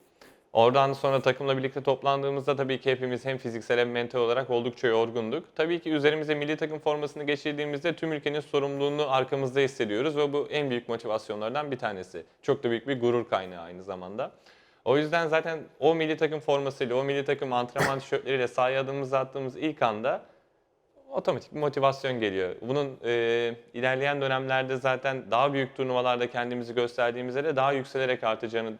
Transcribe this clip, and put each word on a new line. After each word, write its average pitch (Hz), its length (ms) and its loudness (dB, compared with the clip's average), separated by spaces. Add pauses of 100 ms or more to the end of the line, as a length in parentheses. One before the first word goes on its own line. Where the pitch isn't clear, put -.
(520)
Oradan 135 400 6
sonra 135 280 2
takımla 135 360 2
birlikte 135 260 -4
toplandığımızda 139 720 0
tabii 131 240 -2
ki 135 100 2
hepimiz 123 340 -2
hem 131 140 -4
fiziksel 117 400 -2
hem 120 120 4
mental 120 300 -2
olarak 120 300 2
oldukça 120 380 0
yorgunduk. 113 560 0 (120)
Tabii 165 240 0
ki 165 100 -6
üzerimize 151 440 2
milli 147 220 -2
takım 156 220 -6
formasını 147 460 -2
geçirdiğimizde 147 720 -2
tüm 160 160 -4
ülkenin 147 280 -2
sorumluluğunu 143 720 0
arkamızda 135 480 2
hissediyoruz 127 560 0
ve 147 160 2
bu 143 180 0
en 143 200 0
büyük 120 180 -4
motivasyonlardan 113 840 -4
bir 131 80 -4
tanesi. 92 460 -8 (180)
Çok 135 220 0
da 123 60 2
büyük 117 180 -2
bir 135 120 -2
gurur 120 280 2
kaynağı 92 340 -4
aynı 90 200 -14
zamanda. 98 480 -8 (540)
O 127 120 4
yüzden 156 320 0
zaten 160 320 0 (200)
o 156 140 6
milli 156 220 0
takım 156 240 0
formasıyla, 135 560 0
o 135 80 2
milli 139 200 0
takım 139 280 -2
antrenman 131 460 0
<coughs> - 0 -
tişörtleriyle 131 500 -2
sahaya 131 320 2
adımımızı 135 380 -2
attığımız 131 380 -4
ilk 147 260 -2
anda 120 400 0 (880)
otomatik - 440 -2
bir 151 40 -6
motivasyon 135 600 2
geliyor. 95 420 0
Bunun, 135 420 -2
e, 117 60 0 (640)
ilerleyen 131 460 0
dönemlerde 131 560 0
zaten 131 540 -2
daha 131 220 4
büyük 135 240 -2
turnuvalarda 123 540 2
kendimizi 120 440 -4
gösterdiğimizde 123 720 0
de 156 120 0
daha 135 160 4
yükselerek 131 520 -2
artacağını 113 560 -2